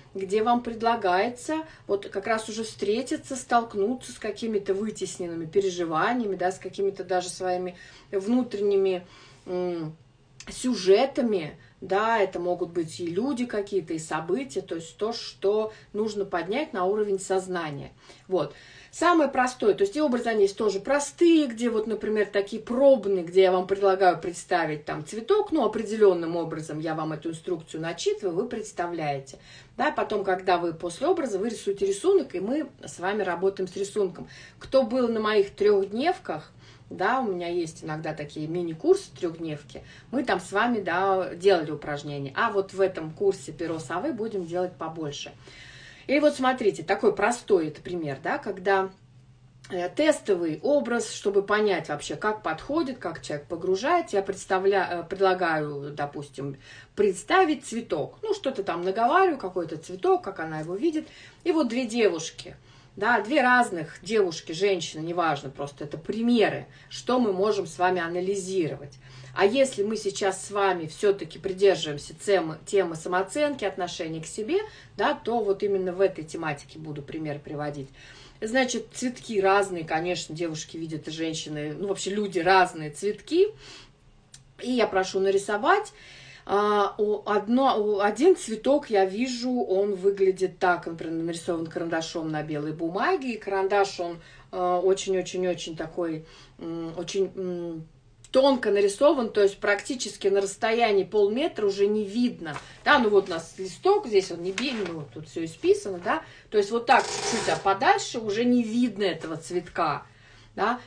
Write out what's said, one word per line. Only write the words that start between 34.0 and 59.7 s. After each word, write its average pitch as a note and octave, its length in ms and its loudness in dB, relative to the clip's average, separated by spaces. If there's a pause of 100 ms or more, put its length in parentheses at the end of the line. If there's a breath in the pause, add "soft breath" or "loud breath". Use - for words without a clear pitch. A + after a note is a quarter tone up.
Кто - 240 2
был B3 260 0
на A3+ 120 0
моих G#3+ 300 2
трёхдневках, G3+ 1000 0 (380 loud breath)
да, F#3+ 300 0
у C4 60 0
меня F3 240 -4
есть F3 340 -4
иногда D#3 320 -6
такие D3+ 320 -8
мини-курсы F3 720 0
трёхдневки, E3 640 -8 (300 loud breath)
мы C#4 100 -2
там F#3 180 0
с - 120 -14
вами, A3+ 260 2
да, F#3 560 0
делали F3 380 2
упражнения. C#3+ 640 -8
А A3+ 120 2
вот G3 240 -2
в F#3 80 -2
этом F3+ 300 0
курсе F#3+ 400 0
«Перо D#3+ 300 -6
совы» F#3 320 -4
будем G3+ 340 -6
делать F3+ 260 -4
побольше. D#3+ 600 -10 (760 loud breath)
И C#4 140 4
вот D4 160 6
смотрите, A#3+ 480 2
такой G3+ 280 2
простой G3+ 540 2
это D3+ 160 -10
пример, D#3+ 400 -6
да, C4 160 -2
когда, F#3+ 520 0 (800)
э, F3 180 -4
тестовый F3 720 0
образ, A#3+ 500 2
чтобы G3 300 0
понять G3+ 460 2
вообще, D3+ 260 -6
как G#3 300 -4
подходит, C4 540 -4
как - 220 -8
человек - 280 -8
погружается, G3 720 0
я G3 40 2
представля-, F#3+ 640 0
э, F3 140 -4
предлагаю, E3 880 0
допустим, C#3+ 680 -8 (380 loud breath)
представить D#4 720 2
цветок. - 580 -6
Ну, G#4+ 100 -2
что-то B3+ 300 -4
там F3 200 -4
наговариваю, C4 560 4
какой-то F3 380 -6